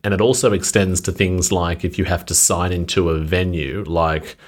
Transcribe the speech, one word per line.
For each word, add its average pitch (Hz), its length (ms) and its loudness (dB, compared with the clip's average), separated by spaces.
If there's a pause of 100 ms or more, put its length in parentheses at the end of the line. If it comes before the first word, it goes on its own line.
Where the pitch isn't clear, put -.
And 101 100 -2
it 95 80 0
also 123 320 4
extends 95 500 0
to 95 100 -2
things 90 400 0
like 87 320 -2
if 87 140 -2
you 92 80 2
have 80 200 -2
to - 80 -6
sign 90 380 2
into 87 380 0
a 80 80 0
venue, 85 680 -2
like, 80 500 -2 (120)